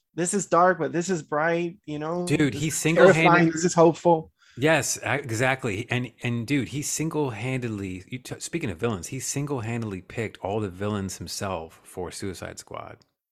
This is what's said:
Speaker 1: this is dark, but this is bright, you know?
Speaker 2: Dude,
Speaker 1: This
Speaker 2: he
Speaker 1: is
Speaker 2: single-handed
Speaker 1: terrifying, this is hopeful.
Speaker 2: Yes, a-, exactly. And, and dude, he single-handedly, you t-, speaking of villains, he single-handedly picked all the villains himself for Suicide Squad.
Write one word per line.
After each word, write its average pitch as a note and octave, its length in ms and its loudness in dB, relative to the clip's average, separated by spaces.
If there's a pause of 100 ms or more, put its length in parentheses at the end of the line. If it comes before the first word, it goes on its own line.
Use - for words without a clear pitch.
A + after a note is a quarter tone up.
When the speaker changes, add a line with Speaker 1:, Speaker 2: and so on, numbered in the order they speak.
(140)
Speaker 1:
this F3 200 -2
is G3 140 -2
dark, F3 320 6
but C#3 120 -2
this E3+ 180 -2
is F3 140 -2
bright, E3+ 640 -2
you D3+ 140 -8
know? E3+ 260 -6
Speaker 2:
Dude, D3+ 280 0
Speaker 1:
This C#3+ 80 -8
Speaker 2:
he D#3 60 -2
Speaker 1:
is - 80 -4
Speaker 2:
single-handed E3+ 480 6
Speaker 1:
terrifying, E3+ 280 6
this D#3+ 120 -2
is F3 100 2
hopeful. E3 580 4 (260)
Speaker 2:
Yes, C#3+ 460 2
a-, A2 100 -2
exactly. B2 760 -2
And, B2 220 -2 (100)
and A#2 240 -2
dude, C3+ 240 -2
he D3 120 -6
single-handedly, A#2+ 1300 -4
you B2+ 100 -10
t-, - 200 -14
speaking D#3 300 -6
of E2 100 -8
villains, G#2+ 280 -4
he B2 120 -10
single-handedly A#2 840 -6
picked - 380 -8
all G2+ 200 -4
the G#2 100 -4
villains G2 480 -6
himself E2+ 680 -8
for F2 280 -10
Suicide F2 480 -10
Squad. - 380 -14 (340)